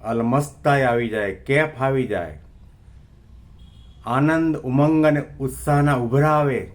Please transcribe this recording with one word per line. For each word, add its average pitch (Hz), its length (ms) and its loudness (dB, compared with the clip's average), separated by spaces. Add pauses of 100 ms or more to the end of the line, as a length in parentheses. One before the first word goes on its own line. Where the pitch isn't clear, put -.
(100)
અલમસ્તાઈ 135 800 0
આવી 117 240 0
જાય, 101 340 -4
કેફ 147 340 0
આવી 135 300 0
જાય, 82 240 -6 (1800)
આનંદ, 160 460 0
ઉમંગ 151 480 4
અને 143 120 -2 (140)
ઉત્સાહના 143 680 0
ઉભરા 143 320 2
આવે. 143 240 0 (140)